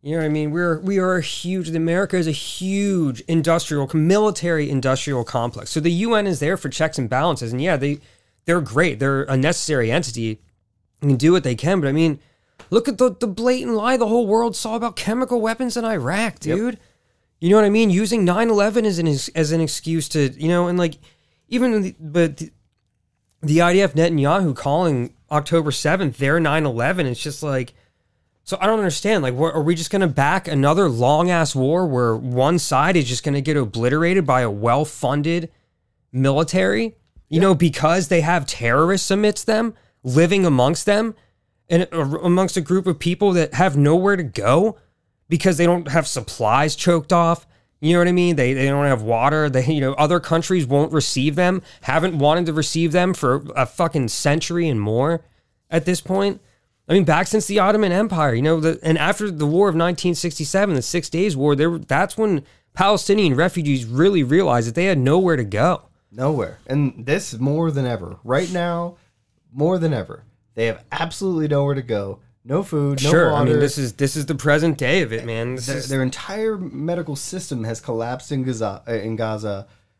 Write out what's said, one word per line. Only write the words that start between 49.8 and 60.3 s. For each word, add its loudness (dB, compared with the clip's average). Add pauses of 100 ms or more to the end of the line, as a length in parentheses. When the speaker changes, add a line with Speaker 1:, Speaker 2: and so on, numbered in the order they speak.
Speaker 1:
know, 0
other 2
countries 0
won't 2
receive 0
them, 0 (180)
haven't -2
wanted 2
to -4
receive 0
them 2
for 0 (120)
a 2
fucking -2
century -2
and 0
more 0 (460)
at -2
this -2
point. -2 (460)
I 2
mean, 6
back 4
since 0
the 0
Ottoman 2
Empire, 0
you 0
know, 2
the, 0
and 2
after 0
the -2
War 4
of 0
nineteen 0
sixty-seven, -2